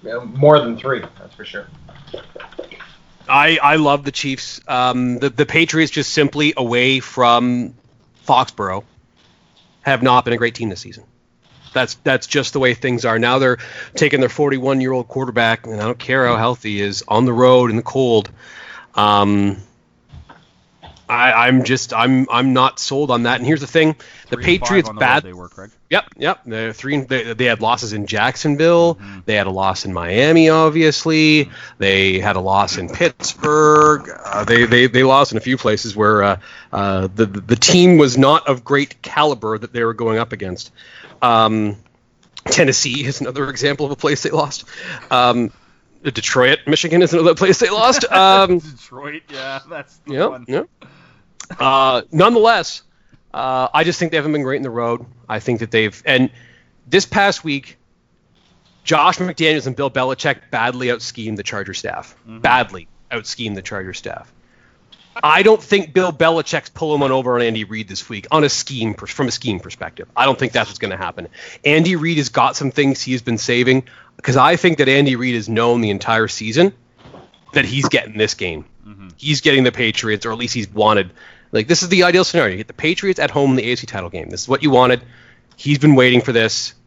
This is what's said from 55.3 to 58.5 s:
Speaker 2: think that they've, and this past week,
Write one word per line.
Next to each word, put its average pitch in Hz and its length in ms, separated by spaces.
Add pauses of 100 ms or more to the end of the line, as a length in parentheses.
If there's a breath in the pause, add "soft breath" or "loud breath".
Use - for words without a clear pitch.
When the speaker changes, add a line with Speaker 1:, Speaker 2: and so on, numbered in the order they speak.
Speaker 2:
think 120 200
that 113 100
they've, 110 340
and 131 260 (560 soft breath)
this 175 200
past 202 360
week, - 360 (1080)